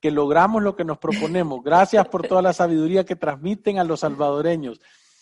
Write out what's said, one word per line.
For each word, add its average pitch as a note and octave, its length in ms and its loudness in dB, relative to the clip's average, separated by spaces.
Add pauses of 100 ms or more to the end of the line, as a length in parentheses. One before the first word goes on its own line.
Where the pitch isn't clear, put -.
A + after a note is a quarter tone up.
que D#3 100 0
logramos D#3+ 520 2
lo G3+ 140 0
que E3+ 80 -4
nos D#3 120 -6
proponemos. E3 680 -4
Gracias F#3 460 4
por F3 180 -6
toda F#3 140 2
la F3+ 140 2
sabiduría E3+ 500 0
que F#3 120 -6
transmiten F3 600 -4
a F3+ 60 2
los E3 160 -4
salvadoreños. D3 800 -2 (420)